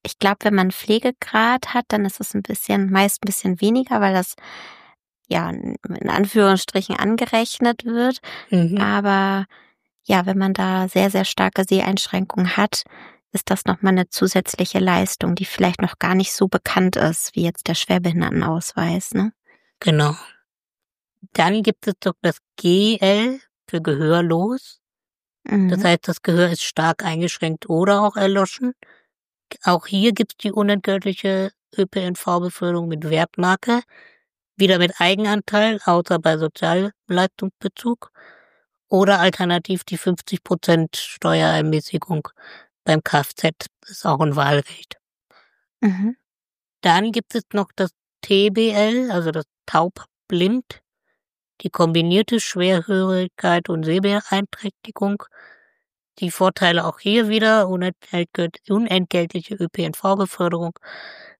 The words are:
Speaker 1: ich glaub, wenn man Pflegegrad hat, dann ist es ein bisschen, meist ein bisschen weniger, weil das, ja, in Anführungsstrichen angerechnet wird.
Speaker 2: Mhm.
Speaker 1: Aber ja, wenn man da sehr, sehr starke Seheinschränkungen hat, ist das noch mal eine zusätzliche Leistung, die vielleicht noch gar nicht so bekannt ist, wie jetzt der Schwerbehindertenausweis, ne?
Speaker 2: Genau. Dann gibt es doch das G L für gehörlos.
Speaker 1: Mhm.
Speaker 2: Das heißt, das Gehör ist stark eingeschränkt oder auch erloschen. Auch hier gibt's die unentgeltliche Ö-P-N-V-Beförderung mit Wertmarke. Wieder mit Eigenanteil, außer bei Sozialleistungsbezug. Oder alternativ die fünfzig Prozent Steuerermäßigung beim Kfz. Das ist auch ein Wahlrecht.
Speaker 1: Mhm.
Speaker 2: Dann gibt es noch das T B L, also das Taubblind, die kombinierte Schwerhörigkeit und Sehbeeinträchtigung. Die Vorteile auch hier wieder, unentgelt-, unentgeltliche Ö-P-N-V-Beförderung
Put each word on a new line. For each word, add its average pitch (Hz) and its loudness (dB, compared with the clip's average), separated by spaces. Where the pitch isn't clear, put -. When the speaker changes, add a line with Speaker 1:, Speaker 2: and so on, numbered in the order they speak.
Speaker 1:
ich - -12
glaub, 202 0
wenn 208 2
man 185 4
Pflegegrad 233 0
hat, 247 0
dann 208 0
ist - -4
es - -10
ein 202 -2
bisschen, 202 -2
meist 196 2
ein 214 -2
bisschen 185 -2
weniger, 233 2
weil 196 4
das, 185 0
ja, 170 -2
in - -8
Anführungsstrichen 196 2
angerechnet 233 0
wird. 240 0
Speaker 2:
Mhm. 180 2
Speaker 1:
Aber 196 0
ja, 185 2
wenn 190 0
man 190 2
da 185 0
sehr, 196 2
sehr 190 0
starke 190 -2
Seheinschränkungen 190 0
hat, - 0
ist - -6
das - -2
noch 185 0
mal 196 4
eine 185 2
zusätzliche - -2
Leistung, 180 0
die 190 -4
vielleicht - 0
noch - -4
gar 180 2
nicht 190 2
so 196 2
bekannt - 0
ist, - -2
wie - 0
jetzt - -4
der 160 0
Schwerbehindertenausweis, 170 -2
ne? 202 -2
Speaker 2:
Genau. 151 2
Dann 196 2
gibt - -2
es 202 -2
doch 185 -4
das 170 -2
G 202 2
L 214 2
für 170 -4
gehörlos. 165 0
Speaker 1:
Mhm. 190 2
Speaker 2:
Das 185 0
heißt, 175 2
das 170 -4
Gehör 175 2
ist 170 -4
stark 160 -2
eingeschränkt 165 -4
oder 190 2
auch 208 0
erloschen. 196 0
Auch 175 2
hier 202 2
gibt's - -2
die 202 -4
unentgeltliche 196 -2
Ö-P-N-V-Beförderung 180 -2
mit 156 -6
Wertmarke. 185 0
Wieder 190 4
mit 180 0
Eigenanteil, 208 2
außer 175 2
bei 160 2
Sozialleistungsbezug. 185 -4
Oder 190 4
alternativ 175 -2
die 175 -10
fünfzig - -4
Prozent 170 0
Steuerermäßigung 160 -2
beim 156 2
Kfz. - -2
Das - -20
ist - -8
auch 147 2
ein 147 0
Wahlrecht. 143 -2
Speaker 1:
Mhm. 208 0
Speaker 2:
Dann 190 2
gibt - -6
es 226 -4
noch 202 -2
das 185 -2
T 202 2
B 226 0
L, 220 0
also 170 -2
das 156 -4
Taubblind, - -2
die 180 -6
kombinierte 175 2
Schwerhörigkeit 185 0
und 160 -4
Sehbeeinträchtigung. 202 -2
Die 175 -2
Vorteile 175 0
auch - -6
hier 214 0
wieder, 220 2
unentgelt-, 180 -4
unentgeltliche 185 -2
Ö-P-N-V-Beförderung 175 -4